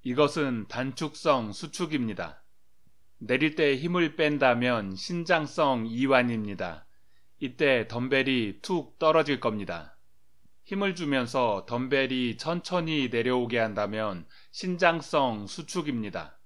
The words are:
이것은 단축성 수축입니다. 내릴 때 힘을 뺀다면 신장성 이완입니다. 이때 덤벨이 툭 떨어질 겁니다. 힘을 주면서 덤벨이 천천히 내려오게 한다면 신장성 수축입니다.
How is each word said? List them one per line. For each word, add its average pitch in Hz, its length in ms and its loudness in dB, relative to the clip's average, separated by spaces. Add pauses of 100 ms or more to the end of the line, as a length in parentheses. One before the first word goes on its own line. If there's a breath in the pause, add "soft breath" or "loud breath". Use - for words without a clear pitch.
이것은 131 640 0
단축성 135 840 -2
수축입니다. 123 880 -6 (760)
내릴 131 340 2
때 143 240 2
힘을 170 380 0
뺀다면 123 800 2
신장성 156 920 0
이완입니다. 113 1000 0 (500)
이때 131 500 0
덤벨이 127 760 0
툭 - 340 -4
떨어질 156 420 4
겁니다. 92 560 -4 (680)
힘을 196 320 -2
주면서 127 720 0
덤벨이 127 720 0
천천히 160 760 -2
내려오게 120 480 2
한다면 104 680 -2 (240 soft breath)
신장성 165 960 0
수축입니다. 117 1000 -6